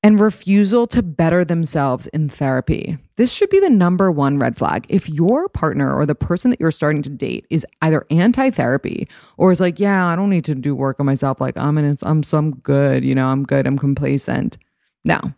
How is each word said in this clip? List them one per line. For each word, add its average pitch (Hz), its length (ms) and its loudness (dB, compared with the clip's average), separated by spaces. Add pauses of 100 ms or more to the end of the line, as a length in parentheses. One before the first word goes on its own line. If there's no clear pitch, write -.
And 214 160 6
refusal 208 680 2
to 240 140 -2
better 170 420 0
themselves 151 640 -2
in 156 200 -4
therapy. 135 720 -4 (180)
This 247 160 2
should 392 160 -2
be 392 100 4
the 392 120 4
number 185 420 4
one 143 260 0
red 120 180 0
flag. 80 320 -2
If - 200 -2
your 202 400 0
partner 139 440 -2
or 139 140 0
the 147 80 -2
person - 360 -2
that - 100 -6
you're 165 100 2
starting 151 320 -2
to 135 80 -8
date 127 380 -8
is 160 180 -2 (140)
either 160 300 0
anti-therapy 180 1000 0 (280)
or 185 140 4
is 175 100 2
like, 175 200 0
"Yeah, 196 260 2
I 170 80 0
don't 196 160 0
need 175 140 0
to 151 100 -2
do 131 220 -4
work 135 240 -4
on 139 60 2
myself. 135 340 0
Like, 131 160 -4
I'm 147 220 0
in, 147 240 0
I'm, 156 200 0
so 156 160 0
I'm 151 160 0
good. 135 500 0
You 131 120 0
know, 131 100 2
I'm 135 160 0
good. 139 240 0
I'm 135 120 0
complacent." 139 800 -2 (460)
No. 160 160 0 (180)